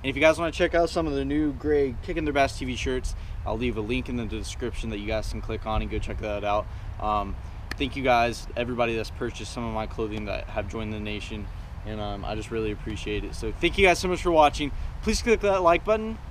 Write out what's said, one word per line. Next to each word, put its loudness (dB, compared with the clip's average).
And -4
if -2
you 2
guys 8
wanna -2
check 2
out 4
some 2
of 0
the 0
new 2
gray 2
Kicking -2
Their 0
Bass 4
T -4
V -2
shirts, -2
I'll -2
leave 0
a -2
link -2
in -4
the -2
description -4
that -4
you -6
guys -2
can -4
click -4
on 2
and -2
go -2
check -4
that -4
out. 2
Um, 0
thank -2
you -4
guys, 4
everybody 0
that's -4
purchased -6
some -6
of -4
my -2
clothing -4
that -4
have -4
joined -4
the -4
nation. -6
And, -4
um, -4
I -4
just -6
really -2
appreciate -4
it. -6
So -4
thank 2
you 8
guys 6
so -2
much 0
for 2
watching. 6
Please 0
click 4
that 4
like 6
button. 0